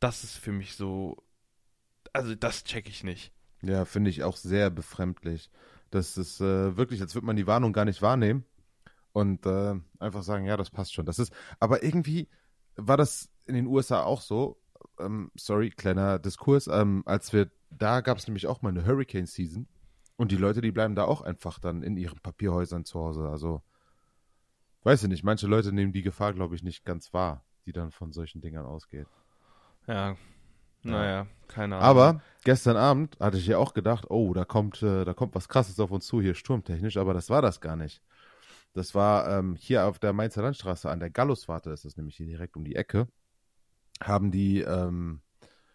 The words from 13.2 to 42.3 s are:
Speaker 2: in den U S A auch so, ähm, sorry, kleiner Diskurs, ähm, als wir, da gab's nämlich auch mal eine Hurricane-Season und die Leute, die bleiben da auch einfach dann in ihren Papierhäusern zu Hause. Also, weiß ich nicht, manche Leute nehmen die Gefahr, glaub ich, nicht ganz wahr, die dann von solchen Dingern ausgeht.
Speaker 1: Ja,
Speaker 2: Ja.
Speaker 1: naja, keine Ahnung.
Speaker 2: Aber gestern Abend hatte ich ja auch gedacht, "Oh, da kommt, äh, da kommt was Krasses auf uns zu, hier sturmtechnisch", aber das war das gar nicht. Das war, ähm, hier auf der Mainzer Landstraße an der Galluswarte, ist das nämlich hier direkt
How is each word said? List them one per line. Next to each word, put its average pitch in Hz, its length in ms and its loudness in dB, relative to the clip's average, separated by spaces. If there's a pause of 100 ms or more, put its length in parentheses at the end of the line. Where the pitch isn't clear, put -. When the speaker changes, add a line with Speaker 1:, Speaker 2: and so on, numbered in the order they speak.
Speaker 2:
in 131 80 -4
den 123 120 2
U 131 120 4
S 135 120 0
A 98 140 4
auch 113 160 0
so, 120 400 -4 (400)
ähm, 101 340 -6
sorry, 104 360 0
kleiner 95 480 0
Diskurs, 135 500 2
ähm, 101 380 2
als - 260 -2
wir, 104 180 4 (200)
da 113 320 0
gab's 117 260 -2
nämlich 95 180 -4
auch 123 160 -2
mal 110 60 -2
eine 90 180 -2
Hurricane-Season 101 800 -2 (500)
und 117 140 0
die 98 60 2
Leute, 101 240 2
die 113 120 0
bleiben 110 220 0
da 98 100 0
auch 147 180 0
einfach - 360 -8
dann 85 240 -6
in 92 140 -4
ihren 85 240 -6
Papierhäusern 87 640 -2
zu - 160 -8
Hause. 78 280 -4
Also, 78 340 -4 (1200)
weiß 127 200 6
ich 104 40 2
nicht, 85 160 -2
manche 104 220 0
Leute 101 260 4
nehmen 98 200 2
die 95 100 -4
Gefahr, 101 320 -2
glaub 90 180 -4
ich, 85 100 -8
nicht 90 220 -10
ganz 87 280 -8
wahr, 87 320 -2 (220)
die 87 60 -12
dann 82 180 -6
von 82 220 -14
solchen 80 280 -10
Dingern 78 260 -10
ausgeht. 76 400 -14 (800)
Speaker 1:
Ja, 98 240 -4
Speaker 2:
Ja. 95 60 -8 (640)
Speaker 1:
naja, 101 440 -2 (220)
keine 101 280 -4
Ahnung. 95 120 6
Speaker 2:
Aber 139 340 10 (220)
gestern 123 320 6
Abend 139 420 4
hatte 95 200 2
ich 85 80 -2
ja 98 120 4
auch 127 160 2
gedacht, 110 360 0
"Oh, 104 240 2
da 90 100 0
kommt, 104 380 0
äh, 95 220 2
da 90 100 -2
kommt 113 200 -4
was 92 140 -6
Krasses 107 320 0
auf 95 100 2
uns 95 160 -4
zu, 120 140 0
hier 92 140 2
sturmtechnisch", 101 640 -4
aber 95 160 2
das 87 160 -4
war 139 120 4
das 101 180 0
gar 80 160 -6
nicht. 80 260 -10 (720)
Das 92 200 -6
war, 101 440 4
ähm, 92 180 -2
hier 110 300 2
auf 98 120 -2
der 104 140 0
Mainzer 107 300 -2
Landstraße 95 480 -4
an 82 100 -4
der 85 100 -6
Galluswarte, 113 600 -2
ist 76 140 -10
das 73 120 -16
nämlich 78 200 -12
hier 82 100 -10
direkt 82 300 -10